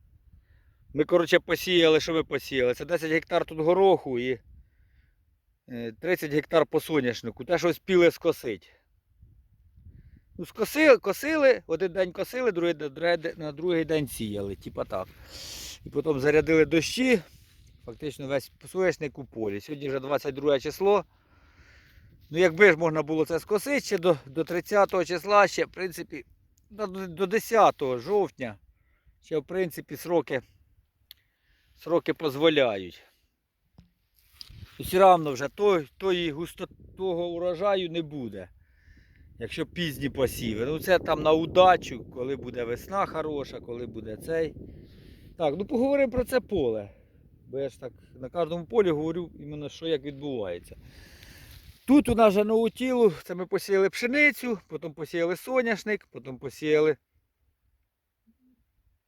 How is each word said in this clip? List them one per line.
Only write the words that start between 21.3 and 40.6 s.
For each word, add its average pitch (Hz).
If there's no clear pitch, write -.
Ну, 147
якби 180
ж 160
можна 156
було 156
це 165
скосити 214
ще 202
до, 165
до 139
тридцятого 185
числа, 190
ще, -
в -
принципі, 170
до, 208
до 185
десятого 175
жовтня, 135
ще, 160
в 143
принципі, 170
сроки, 156
сроки 160
дозволяють. 139
І -
все 185
одно 165
вже 131
той, 190
тої 175
густо-, -
того 175
урожаю 180
не 170
буде, 117
якщо 156
пізні 143
посіви. 117